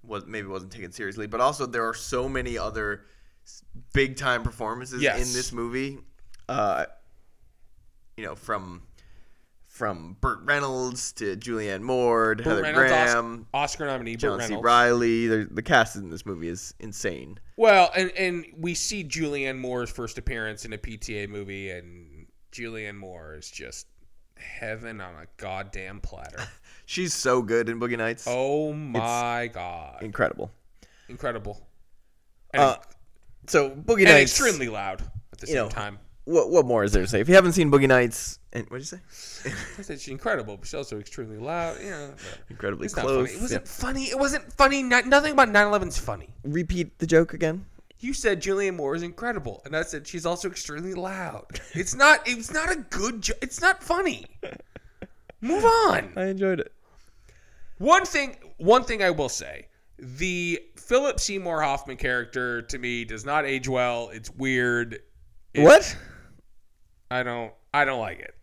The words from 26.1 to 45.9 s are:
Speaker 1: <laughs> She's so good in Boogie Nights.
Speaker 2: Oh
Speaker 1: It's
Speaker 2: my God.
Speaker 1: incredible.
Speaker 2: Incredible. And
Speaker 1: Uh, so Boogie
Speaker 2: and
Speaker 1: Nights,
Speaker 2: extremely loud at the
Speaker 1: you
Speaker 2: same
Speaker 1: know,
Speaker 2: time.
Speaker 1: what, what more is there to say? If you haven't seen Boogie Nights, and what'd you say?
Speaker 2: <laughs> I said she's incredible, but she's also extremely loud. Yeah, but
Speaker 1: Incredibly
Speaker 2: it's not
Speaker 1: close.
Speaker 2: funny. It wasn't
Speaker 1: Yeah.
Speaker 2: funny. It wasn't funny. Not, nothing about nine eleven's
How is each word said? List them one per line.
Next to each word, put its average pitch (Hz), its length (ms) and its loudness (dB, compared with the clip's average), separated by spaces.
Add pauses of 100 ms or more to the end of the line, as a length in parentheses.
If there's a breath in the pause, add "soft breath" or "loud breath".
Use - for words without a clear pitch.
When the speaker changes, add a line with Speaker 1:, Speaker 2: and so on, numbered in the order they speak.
Speaker 1:
<laughs> - 220 -20
She's 180 300 -4
so 127 260 2
good 113 260 2
in 117 120 -4
Boogie 120 180 -2
Nights. 113 300 -4
Speaker 2:
Oh 139 420 0
Speaker 1:
It's 151 80 -8
Speaker 2:
my 120 720 -2
God. 87 520 -12
Speaker 1:
incredible. - 480 -2 (580 soft breath)
Speaker 2:
Incredible. 113 500 -8 (960)
And 139 80 4
Speaker 1:
Uh, 135 160 6 (680)
so 143 240 2
Boogie 175 300 2
Speaker 2:
and 190 80 10
Speaker 1:
Nights, 135 300 10
Speaker 2:
extremely 170 300 2
loud 98 320 -6 (320)
at - 60 -20
the - 80 -12
Speaker 1:
you 160 60 -2
Speaker 2:
same 127 100 2
Speaker 1:
know, 101 60 -4
Speaker 2:
time. 104 280 -6 (280)
Speaker 1:
what, 139 260 4
what 165 160 8
more 117 160 4
is 98 100 2
there 98 80 6
to 95 80 0
say? 107 120 2
If 113 60 2
you 175 60 8
haven't 180 200 10
seen 160 180 4
Boogie 139 160 8
Nights, 123 500 4 (160)
and 120 160 -8
what'd 131 120 -12 (100)
you 180 60 -14
say? - 540 -14 (160)
Speaker 2:
<laughs> - 100 -16
I 202 40 -16
said 156 180 -12
she's - 120 -12
incredible, 131 460 -6
but - 80 -16
she's - 100 -10
also 135 240 -8
extremely 107 380 -12
loud. 165 460 -6
Yeah, 151 280 -10
but - 280 -16 (100)
Speaker 1:
Incredibly - 360 -6
Speaker 2:
it's - 100 -6
not - 100 -2
Speaker 1:
close. 131 240 2
Speaker 2:
funny. - 80 -10
It 208 40 -6
wasn't 226 240 -2
Speaker 1:
Yeah. - 60 -14
Speaker 2:
funny. 262 340 -4
It 262 140 -4
wasn't 277 340 -2
funny. 277 300 4
Not, 247 240 4
nothing 294 260 6
about 269 160 6
nine 208 180 6
eleven's 190 320 0